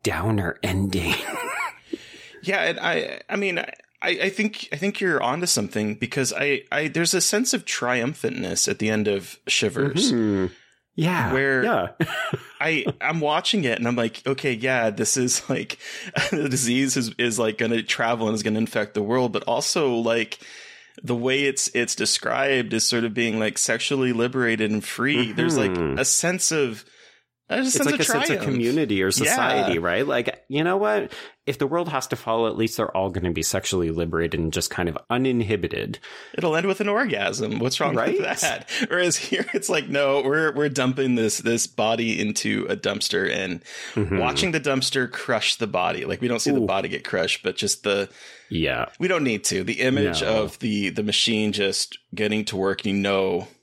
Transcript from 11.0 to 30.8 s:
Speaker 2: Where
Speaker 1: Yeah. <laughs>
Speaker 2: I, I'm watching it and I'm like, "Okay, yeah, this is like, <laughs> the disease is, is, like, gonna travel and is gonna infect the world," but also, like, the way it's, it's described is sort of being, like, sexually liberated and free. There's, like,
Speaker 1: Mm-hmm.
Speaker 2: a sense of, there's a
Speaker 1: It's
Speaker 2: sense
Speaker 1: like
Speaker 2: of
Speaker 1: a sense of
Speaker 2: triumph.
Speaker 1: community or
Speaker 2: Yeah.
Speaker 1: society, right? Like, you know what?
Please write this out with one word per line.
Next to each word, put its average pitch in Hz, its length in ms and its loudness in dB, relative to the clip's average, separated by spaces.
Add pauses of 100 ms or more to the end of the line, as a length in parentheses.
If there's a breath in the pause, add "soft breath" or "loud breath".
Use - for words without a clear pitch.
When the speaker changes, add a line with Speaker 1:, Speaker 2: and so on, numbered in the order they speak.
Speaker 2:
Where 131 320 2
Speaker 1:
Yeah. 143 240 2 (120)
<laughs> - 600 -4
Speaker 2:
I, 156 260 0 (140)
I'm 156 200 -2
watching 156 440 0
it 117 140 2
and 117 100 0
I'm 123 80 0
like, 117 280 -2
"Okay, 135 280 -2
yeah, 117 380 0
this 107 260 0
is 123 340 0
like, - 280 -4 (260 loud breath)
<laughs> - 260 -4
the 151 180 0
disease 127 480 2
is, 120 220 -2
is, 120 220 0
like, 110 180 2
gonna 113 240 2
travel 117 460 0
and 110 80 2
is 107 80 -2
gonna 107 140 2
infect 110 360 -2
the 107 80 0
world," 120 300 2
but 104 120 -2
also, 139 520 2
like, 117 420 0 (640 loud breath)
the 120 140 0
way 131 280 2
it's, 135 300 0
it's 120 220 0
described 123 760 0
is 110 140 2
sort 117 180 2
of 110 100 -2
being, 113 260 0
like, 107 180 0
sexually 127 540 0
liberated 117 580 2
and 107 140 0
free. 127 480 0
There's, 165 260 2
like, 101 140 2
Speaker 1:
Mm-hmm. 80 260 0
Speaker 2:
a 131 60 0
sense - 480 2
of, 127 320 -2 (640 loud breath)
there's 254 160 0
a 262 40 0
Speaker 1:
It's 247 80 0
Speaker 2:
sense 277 100 2
Speaker 1:
like 277 80 2
Speaker 2:
of - 60 -2
Speaker 1:
a 151 40 2
sense 233 260 2
of 214 60 2
Speaker 2:
triumph. 180 80 -4
Speaker 1:
community 123 580 2
or 95 40 4
Speaker 2:
Yeah. 95 40 4
Speaker 1:
society, - 680 2
right? 87 280 0
Like, 123 420 -2
you 143 160 0
know 180 120 0
what? 208 360 0 (340 loud breath)